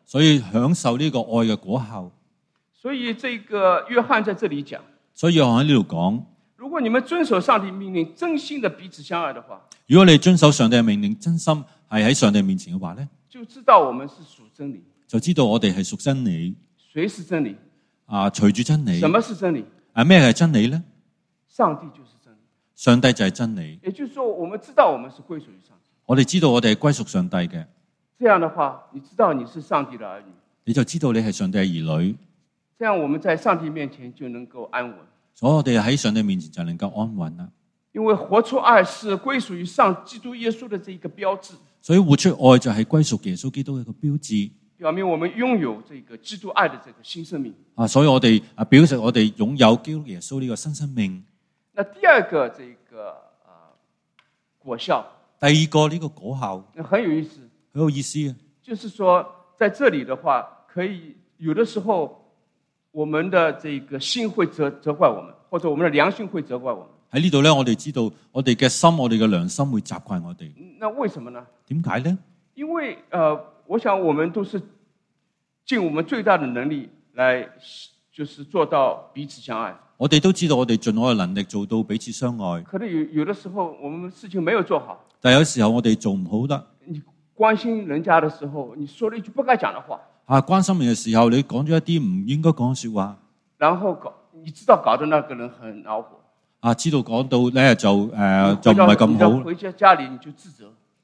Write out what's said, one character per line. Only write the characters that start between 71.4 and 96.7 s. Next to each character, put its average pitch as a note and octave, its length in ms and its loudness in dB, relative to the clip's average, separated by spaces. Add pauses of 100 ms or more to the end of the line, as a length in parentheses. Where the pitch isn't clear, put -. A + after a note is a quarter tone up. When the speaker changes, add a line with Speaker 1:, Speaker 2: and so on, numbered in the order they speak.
Speaker 1:
點 D#3+ 160 -6
解 G2+ 180 -4
呢？ F3 180 -2 (360)
Speaker 2:
因 D4 180 -12
為， D4+ 260 -6 (120)
呃， D#3 300 0 (260)
我 A3 120 -4
想 G3+ 220 0
我 D#3+ 120 0
們 D#3+ 200 0
都 G#3 100 -4
是 G3 180 -8 (1080)
盡 A#3 180 -2
我 D#3+ 60 -2
們 D#3+ 140 -4
最 A3+ 180 -6
大 F#3 140 4
的 D3 100 -4
能 B2 220 -4
力 C#3+ 200 -6 (260)
來， B2+ 340 0 (640)
就 D3+ 120 -10
是 C#3+ 180 -16
做 D#3 240 -2
到 C#3 280 0 (180)
彼 C#3+ 140 -12
此 - 140 -20
相 A2+ 220 -8
愛。 F#2 120 -10 (220)
Speaker 1:
我 C#3 120 -2
哋 D3+ 120 6
都 F#3+ 120 4
知 F3+ 160 -2
道 C#3+ 80 4
我 B2 100 2
哋 A2+ 100 0
盡 G#2+ 240 -2
我 B2 120 2
嘅 A2 40 2
能 F#2 180 -2
力 G2+ 80 -4
做 G2+ 240 -8
到 A2+ 160 -2
彼 G#2 160 -6
此 - 140 -12
相 A#2+ 260 -6
愛。 F2 240 -6
Speaker 2:
可 F#3+ 160 -12
能 A3 100 -8
有， D#3+ 140 -4 (180)
有 D3+ 40 -2
的 G3 100 -6
時 G3 140 -14
候 F3+ 320 -8
我 C#3+ 80 -10
們 F3 220 -12
事 - 180 -20
情 F3+ 140 -6
沒 E3+ 100 0
有 G#3 100 0
做 E3 160 -2
好。 - 260 -12 (160)
Speaker 1:
但 B2+ 140 4
有 D3 100 6
時 B2+ 180 -2
候 G#2+ 80 4
我 A#2 120 0
哋 A2 140 2
做 G#2 160 -4
唔 F#2+ 140 -4
好 G#2+ 200 -4
得。 C#3 200 -6 (180)
Speaker 2:
你 D3+ 180 -14 (340)
關 A3 200 2
心 G#3+ 300 -6
人 D3+ 160 -4
家 E3 180 4
的 D3+ 100 -2
時 D3 160 -14
候， C#3 300 -10
你 D3 100 -10
說 G#3+ 240 -6
了 A#3 80 -12
一 - 20 -10
句 F#3+ 100 -16
不 C4+ 120 -4
該 A#3+ 140 2
講 G2 160 -4
的 G2+ 80 -12
話。 - 200 -14 (260)
Speaker 1:
啊， C3+ 160 4
關 F#3+ 220 2
心 F#3+ 140 0
人 A#2+ 160 2
嘅 - 40 -4
時 A2+ 200 -2
候， A#2 120 6
你 C3 120 2
講 C3+ 240 -4
咗 D#3 100 -4
一 D#3+ 40 4
啲 E3 220 -2
唔 G2 260 -2
應 D3 140 -2
該 E3 80 4
講 B2+ 200 -2
嘅 B2+ 40 -2
說 A#2 180 -10
話。 G2+ 260 -6 (380)
Speaker 2:
然 E3 220 0
後 F#3 160 -4
搞， - 180 -14 (320)
你 D#3+ 60 -14
知 - 160 -20
道 A3 160 6
搞 A#2 140 2
得 D3+ 100 -4
那 D3+ 160 2
個 C3+ 120 -12
人 A#2+ 140 -12
很 A2 360 -18
惱 A2 180 -6
火。 - 60 -20 (520)
Speaker 1:
啊， A#2 140 0